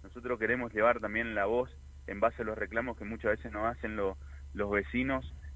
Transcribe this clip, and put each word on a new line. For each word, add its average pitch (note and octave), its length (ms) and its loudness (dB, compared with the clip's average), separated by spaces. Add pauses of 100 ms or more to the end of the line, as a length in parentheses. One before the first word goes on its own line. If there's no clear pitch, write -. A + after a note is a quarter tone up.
nosotros A#2+ 360 -4
queremos A#2 340 2
llevar A2+ 280 6
también A2 340 -2
la G2+ 120 4
voz B2 240 4 (360)
en G2 140 -6
base A#2 220 4
a - 20 0
los G#2+ 140 -2
reclamos A2+ 400 -2
que G#2+ 60 -8
muchas A2 340 0
veces A#2 120 -10
nos G#2 140 -2
hacen A2+ 320 -2
lo-, G2 200 0 (380)
los G2+ 160 0
vecinos, B2+ 640 0 (240)